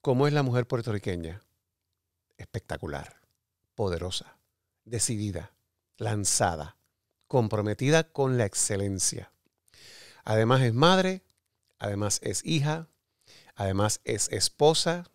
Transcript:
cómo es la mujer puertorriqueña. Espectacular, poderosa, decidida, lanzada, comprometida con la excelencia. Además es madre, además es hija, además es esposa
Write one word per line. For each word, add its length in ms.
cómo 260
es 60
la 100
mujer 240
puertorriqueña. 760
Espectacular, 840
poderosa, 640
decidida, 680
lanzada, 800
comprometida 840
con 280
la 60
excelencia. 840
Además 380
es 120
madre, 480
además 440
es 220
hija, 440
además 500
es 280
esposa 840